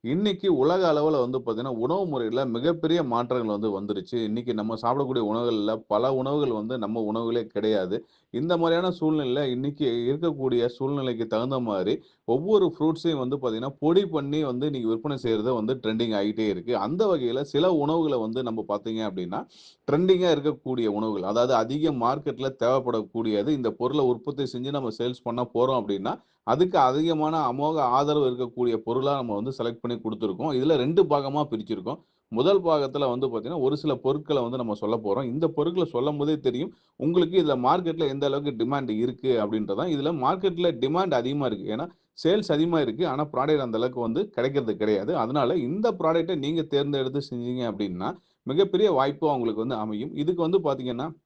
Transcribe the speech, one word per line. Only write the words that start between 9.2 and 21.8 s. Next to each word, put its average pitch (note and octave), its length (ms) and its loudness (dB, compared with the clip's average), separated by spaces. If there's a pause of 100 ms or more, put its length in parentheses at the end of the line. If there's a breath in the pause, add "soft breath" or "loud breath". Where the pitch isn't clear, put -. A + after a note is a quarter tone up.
இன்னைக்கு C#3 380 -2 (160)
இருக்கக்கூடிய C3+ 640 0
சூழ்நிலைக்கு C3 580 -2
தகுந்த B2 340 0
மாதிரி G#2 340 0 (340 soft breath)
ஒவ்வொரு F3+ 400 4
ஃப்ரூட்ஸையும் D#3 540 0
வந்து C3+ 140 -2
பாத்தீங்கன்னா, B2+ 440 -4
பொடி E3+ 260 4
பண்ணி D3+ 380 -2
வந்து B2+ 220 -2
இன்னைக்கு B2 260 0
விற்பனை B2+ 260 -2
செய்யறது A2+ 360 0
வந்து A2+ 200 0
ட்ரெண்டிங் A2+ 400 0
ஆகிட்டே G#2 340 0
இருக்கு. F#2+ 280 -2
அந்த B2+ 300 0
வகையில C3 360 0
சில E3 320 2
உணவுகளை D3+ 440 0
வந்து A2+ 240 -2
நம்ம A2 260 -4
பாத்தீங்க A2 340 -2
அப்படின்னா, F#2 380 -4 (480 loud breath)
ட்ரெண்டிங்கா F3+ 420 4
இருக்கக்கூடிய C3 580 0
உணவுகள், G2+ 420 -2
அதாவது B2+ 240 2
அதிக C#3 380 0 (120)